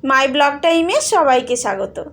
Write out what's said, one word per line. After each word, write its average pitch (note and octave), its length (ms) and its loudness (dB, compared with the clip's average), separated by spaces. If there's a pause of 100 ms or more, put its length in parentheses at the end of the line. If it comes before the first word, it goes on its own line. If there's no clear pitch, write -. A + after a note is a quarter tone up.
মাই C4+ 240 2
ব্লগ C#4+ 340 2
টাইমে E4+ 400 2
সবাইকে B3+ 540 0
স্বাগত। G3+ 420 -6 (140)